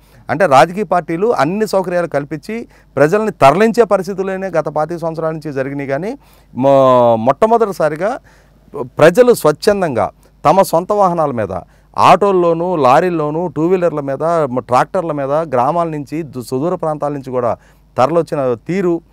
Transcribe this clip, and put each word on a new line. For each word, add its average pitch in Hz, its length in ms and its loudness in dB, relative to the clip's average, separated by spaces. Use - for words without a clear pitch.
అంటే 160 160 0
రాజకీయ 170 380 4
పార్టీలు 170 420 -2
అన్ని 208 400 -2
సౌకర్యాలు 175 400 -2
కల్పించి 151 600 -8
ప్రజల్ని 196 340 2
తరలించే 190 540 4
పరిస్థితుల్లోనే 190 640 -4
గత 165 220 -4
పాతిక 156 300 -6
సంవత్సరాల 160 340 -6
నుంచి 156 200 -10
జరిగినాయి. 135 360 -6
కానీ 180 300 -6
మొ-, 127 600 4
మొట్టమొదటిసారిగా 196 920 0
ప్రజలు 226 340 6
స్వచ్ఛందంగా 156 800 0
తమ 165 180 4
సొంత 175 300 0
వాహనాల 175 380 0
మీద, 107 220 -6
ఆటోల్లోనూ, 175 800 2
లారీల్లోనూ, 156 720 0
టూ 147 140 -4
వీలర్ల 170 380 0
మీద, 139 240 -6
మ-, 151 360 -2
ట్రాక్టర్ల 156 520 -2
మీద 139 200 -4
గ్రామాల 156 560 0
నుంచి, 151 340 -8
దు-, 127 200 -12
సుదూర 135 320 -4
ప్రాంతాల 151 380 -6
నుంచి 135 180 -10
కూడా 120 260 -2
తరలొచ్చిన 139 560 0
తీరు, 175 320 -2